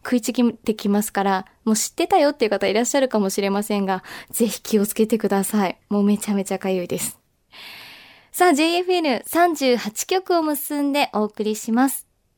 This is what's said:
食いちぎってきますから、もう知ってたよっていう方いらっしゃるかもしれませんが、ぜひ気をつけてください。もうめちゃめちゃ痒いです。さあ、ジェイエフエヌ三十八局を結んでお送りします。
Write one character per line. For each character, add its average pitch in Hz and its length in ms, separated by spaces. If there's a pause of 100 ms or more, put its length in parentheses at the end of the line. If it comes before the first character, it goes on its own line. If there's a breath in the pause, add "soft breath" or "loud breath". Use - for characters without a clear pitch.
食 - 140
い 226 60
ち 247 100
ぎ 240 180
っ - 40
て - 200
き 214 140
ま 208 140
す - 100
か 196 100
ら、 190 240 (180)
も 220 80
う 220 40
知 - 120
っ - 40
て 339 140
た 381 120
よ 294 120
っ 294 40
て 233 120
い - 20
う - 20
方 202 160
い 196 80
ら 226 80
っ - 20
し - 100
ゃ 277 60
る 262 80
か 220 100
も 196 100
し 202 120
れ 196 100
ま 202 120
せ 208 160
ん 196 80
が、 190 160 (280 loud breath)
ぜ - 160
ひ - 160
気 - 160
を 202 80
つ - 80
け 220 120
て 220 120
く 208 100
だ 196 160
さ 202 240
い。 - 80 (140)
も 202 100
う - 20
め 202 140
ち 208 140
ゃ 202 40
め 196 100
ち 190 80
ゃ 190 40
痒 190 260
い 175 60
で 175 100
す。 - 200 (1120 loud breath)
さ 359 160
あ、 339 80
ジ 285 80
ェ 320 60
イ 339 80
エ 359 60
フ 370 100
エ 349 100
ヌ 269 240
三 339 280
十 254 220
八 - 300
局 370 280
を 330 80
結 294 380
ん 285 120
で 285 200
お 214 120
送 208 200
り 214 100
し 220 180
ま 262 180
す。 - 160 (320)